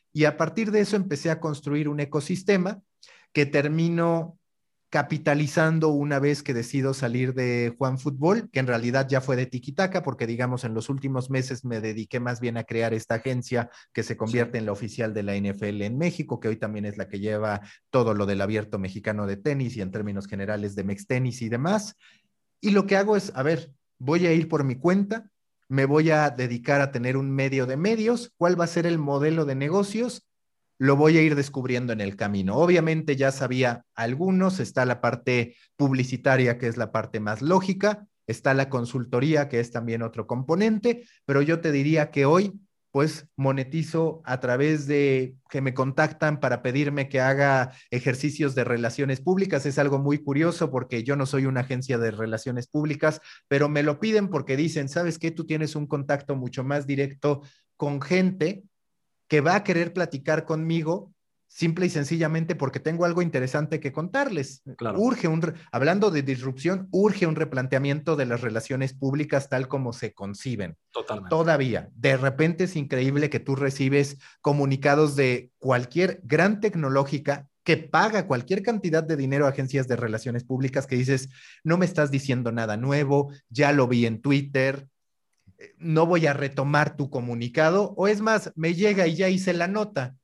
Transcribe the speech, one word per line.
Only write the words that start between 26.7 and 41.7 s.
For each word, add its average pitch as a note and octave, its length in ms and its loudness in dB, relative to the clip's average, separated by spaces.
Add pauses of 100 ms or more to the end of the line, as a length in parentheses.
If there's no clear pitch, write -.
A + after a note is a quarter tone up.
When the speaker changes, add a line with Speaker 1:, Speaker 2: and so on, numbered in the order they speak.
Speaker 1:
a C#3 100 0
tener B2+ 260 -2
un C#3 140 -2
medio C3+ 340 0
de C3 120 -4
medios, A3 600 0
¿cuál E3+ 240 2
va E3 40 4
a - 20 -4
ser E3 180 0
el E3+ 140 0
modelo D3 460 0
de C3+ 100 -2
negocios? G3+ 720 -2 (520)
Lo C#3 180 6
voy D#3+ 200 8
a D#3 40 8
ir D3+ 140 4
descubriendo B2+ 580 -2
en G#2+ 80 -2
el G2 140 -4
camino. G2+ 400 -2
Obviamente D#3+ 600 2
ya C3+ 160 2
sabía B2+ 600 -2
algunos, F#3 680 0
está - 260 0
la A#2+ 160 0
parte A#2+ 540 0 (220)
publicitaria, C3 800 2
que B2 100 -4
es A#2 100 -4
la A2 140 -4
parte A2 280 -4
más G#2+ 240 -4
lógica, F#3+ 640 0 (200)
está C3+ 280 0
la C3+ 140 2
consultoría, C3+ 800 0
que A#2+ 120 -2
es A#2 120 -4
también A#2 300 -6
otro A2+ 240 -8
componente, G3+ 800 0 (200)
pero C#3 180 4
yo E3 180 2
te D#3+ 100 0